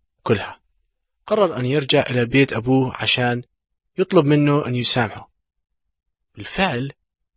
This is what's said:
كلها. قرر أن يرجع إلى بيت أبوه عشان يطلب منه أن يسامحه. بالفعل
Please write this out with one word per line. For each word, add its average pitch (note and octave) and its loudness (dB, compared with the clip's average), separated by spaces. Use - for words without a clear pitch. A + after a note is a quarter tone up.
كلها. - -2
قرر G3+ 0
أن B2 -4
يرجع C#3 0
إلى B2 -2
بيت C3+ 2
أبوه B2+ 0
عشان B2 -2
يطلب F3+ 4
منه D3 2
أن B2 -4
يسامحه. A#2+ -2
بالفعل C#3 -4